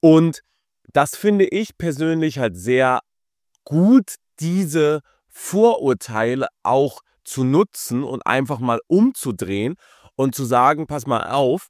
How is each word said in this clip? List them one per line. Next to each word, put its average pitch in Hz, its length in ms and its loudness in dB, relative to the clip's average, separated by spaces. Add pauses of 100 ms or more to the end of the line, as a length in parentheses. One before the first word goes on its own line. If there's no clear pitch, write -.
Und 160 400 4 (500)
das 147 240 0
finde 202 300 2
ich - 320 -6
persönlich 160 600 -4
halt 107 180 -4
sehr 127 420 0 (640)
gut, 196 520 4 (240)
diese 156 640 0 (280)
Vorurteile 127 1200 0 (160)
auch 135 380 0 (220)
zu - 220 -4
nutzen 135 580 0
und 131 220 -10
einfach 131 340 -2
mal 120 280 -2
umzudrehen 131 880 0 (400)
und 135 200 -2
zu 139 80 -6
sagen, 131 420 0
„Pass 143 200 -10
mal 120 240 -4
auf 139 400 -2